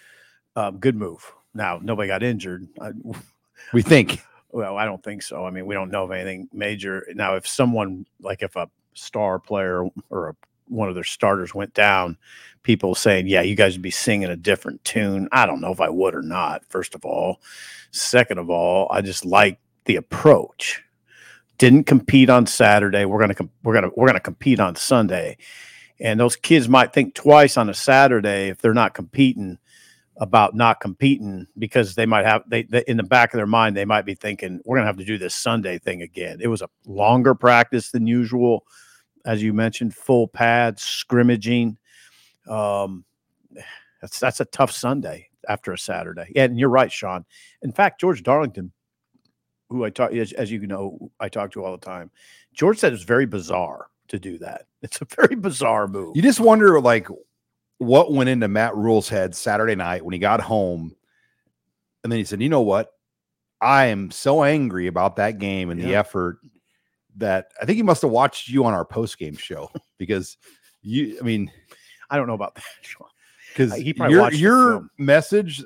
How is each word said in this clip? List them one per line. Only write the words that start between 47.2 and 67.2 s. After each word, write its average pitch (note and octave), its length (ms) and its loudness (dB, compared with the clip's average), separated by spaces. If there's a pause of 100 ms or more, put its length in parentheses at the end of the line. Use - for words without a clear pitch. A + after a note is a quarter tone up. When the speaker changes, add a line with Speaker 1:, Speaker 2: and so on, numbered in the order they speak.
Speaker 1:
In B2 100 -8
fact, G3 280 0
George E3 240 -2
Darlington, B2 480 -2 (1000)
who B2 140 -6
I G#2 80 -4
talk, A#2+ 220 -2
as, A2+ 180 -4
as A2+ 180 -8
you G#2 160 -8
know, G2 540 -10
I G#2 100 -8
talk G2+ 220 -8
to G2+ 120 -12
all F#2+ 100 -8
the F2+ 120 -18
time, F2+ 240 -14 (440)
George G3+ 260 0
said D#3+ 120 2
it's G2+ 120 -10
very B2 220 0
bizarre F2+ 640 -8 (200)
to G#2 100 -8
do F2+ 220 -14
that. - 260 -16 (160)
It's - 200 -14
a D3 40 -12 (100)
very - 200 4
bizarre B2+ 520 -2
move. F#2+ 280 -10
Speaker 2:
You D#3 60 0
just A#3+ 180 4
wonder, G#3+ 400 6
like, A#2+ 280 2 (720)
what C#3+ 340 4
went C3 160 2
into A#2+ 180 0
Matt G#2+ 280 0
Rhule's G#2+ 340 2
head F#2+ 260 -4
Saturday A2 400 -2
night F2+ 280 -6
when F2 100 -10
he F#2 40 -6
got G#2 240 0
home. F2 540 -4 (1080)
And A2+ 80 -6
then A#2 60 -2
he G#2+ 60 -4
said, G2+ 180 -8
"You C3+ 80 0
know D3+ 120 2
what? G#2 300 0 (720)
I C3+ 240 4
am G2 240 -4
so D3 340 0
angry B2+ 440 0
about F#2 300 -2
that G#2+ 200 -2
game G2 320 -6
and E2+ 100 -8
the F2 100 -4
Speaker 1:
Yeah. G2 100 2
Speaker 2:
effort F2+ 400 -4 (800)
that," F#2+ 340 -2 (100)